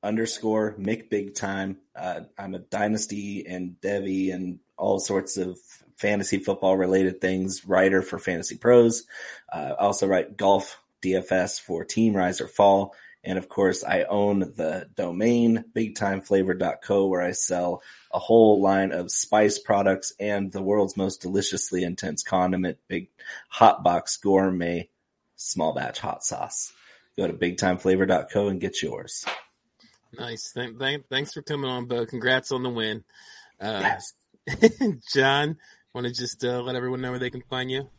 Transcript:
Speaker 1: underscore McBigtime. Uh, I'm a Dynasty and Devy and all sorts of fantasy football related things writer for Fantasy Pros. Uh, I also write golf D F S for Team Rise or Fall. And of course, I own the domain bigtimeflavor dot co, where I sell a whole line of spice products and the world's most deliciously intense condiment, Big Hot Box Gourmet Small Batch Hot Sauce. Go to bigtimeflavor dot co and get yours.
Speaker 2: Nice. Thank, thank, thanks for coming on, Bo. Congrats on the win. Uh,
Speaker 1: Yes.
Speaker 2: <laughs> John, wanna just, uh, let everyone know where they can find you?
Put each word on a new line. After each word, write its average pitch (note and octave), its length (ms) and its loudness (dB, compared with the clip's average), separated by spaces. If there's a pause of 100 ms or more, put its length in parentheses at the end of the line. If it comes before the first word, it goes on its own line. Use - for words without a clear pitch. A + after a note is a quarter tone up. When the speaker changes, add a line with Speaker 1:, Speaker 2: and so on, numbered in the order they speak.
Speaker 1:
underscore A2 760 -2
McBigtime. G2 960 -4 (180)
Uh, F2+ 260 -6 (180)
I'm G2 160 -10
a F2+ 60 -10
Dynasty G#2 840 -4
and F2+ 360 -8
Devy F#2+ 500 -2
and F#2 280 -8 (160)
all G2 240 2
sorts - 360 -2
of F#2 220 -6 (380)
fantasy G#2 420 0
football F#2+ 380 2
related F#2 440 2
things F#2 460 -2
writer F#2+ 360 4
for E2+ 160 -8
Fantasy E2+ 380 -6
Pros. A#2+ 480 6 (480)
Uh, C#2+ 260 -6
I - 60 2
also G2 220 2
write F#2+ 300 0
golf G2 440 2 (220)
D F#2 120 0
F F2+ 180 0
S F2+ 260 0
for E2 260 -6
Team A2+ 320 2
Rise F#2 240 0
or - 80 -6
Fall. G2 460 4 (320)
And F#2+ 120 -4
of F#2 100 -10
course, F#2 340 0
I F#2 220 0
own G2+ 360 2
the D#2+ 540 -4
domain A2+ 680 2 (100)
bigtimeflavor F#2+ 840 0
dot F2+ 240 -2
co, G2 240 2
where F2+ 160 0
I F2+ 100 -2
sell F2+ 500 -2 (300)
a F2 60 -2
whole A2 420 8
line G2 320 2
of F2 180 -6
spice G#2+ 480 2
products G2 600 0
and G2+ 320 -4
the G2 100 -6
world's G2 340 0
most F#2+ 260 -4
deliciously F#2 600 -2
intense F2 380 -6
condiment, F#2 640 0
Big F#2 220 -8 (400)
Hot - 340 6
Box F2 360 0
Gourmet F#2 720 0 (460)
Small - 360 -2
Batch - 280 -6
Hot - 240 -8
Sauce. - 480 -6 (440)
Go F#2+ 120 -2
to E2 40 -4
bigtimeflavor F2+ 760 0
dot F#2 220 0
co G2+ 180 0
and F#2+ 120 -4
get F2+ 220 -6
yours. - 420 -8 (920)
Speaker 2:
Nice. A#2 340 -10
Thank, A#2+ 260 -10
thank, C3+ 300 -4
thanks C3+ 240 -4
for D3 100 -12
coming C#3 280 -4
on, B2 160 -6
Bo. A#2+ 200 -2
Congrats B2+ 460 0
on B2+ 120 -2
the B2+ 60 -2
win. A2 340 -4 (560)
Uh, G2+ 200 -6
Speaker 1:
Yes. - 320 -2 (340)
Speaker 2:
<laughs> G3+ 680 2
John, C#3+ 420 2 (380)
wanna B2 160 -6
just, B2 340 -8
uh, B2 160 -2
let B2+ 160 -6
everyone B2+ 240 -4
know B2+ 100 -6
where B2+ 80 -6
they B2+ 120 -6
can B2 180 -14
find B2+ 220 -6
you? C3+ 180 -6 (100)